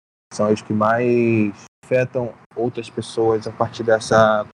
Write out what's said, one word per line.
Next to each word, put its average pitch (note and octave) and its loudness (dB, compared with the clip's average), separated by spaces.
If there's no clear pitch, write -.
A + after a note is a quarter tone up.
são G#2+ -2
os G#2+ 0
que - -8
mais A#2 2
afetam B2+ -2
outras A#2 -6
pessoas A2+ -2
a A2+ -8
partir A#2 -4
dessa A2 2